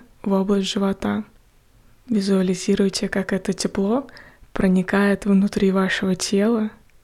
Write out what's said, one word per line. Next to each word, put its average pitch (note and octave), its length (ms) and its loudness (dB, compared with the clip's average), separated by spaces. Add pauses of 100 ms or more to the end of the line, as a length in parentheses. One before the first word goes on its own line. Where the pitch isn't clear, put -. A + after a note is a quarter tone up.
(240)
в G3+ 80 -2
область G3 360 0
живота. G3+ 580 -2 (840)
Визуализируйте, G3 1040 0
как F#3+ 240 -4
это F#3+ 200 -2
тепло G3 540 -2 (460)
проникает G3 720 2
внутри G3+ 460 2
вашего F#3+ 440 0
тела, G#3+ 560 0 (320)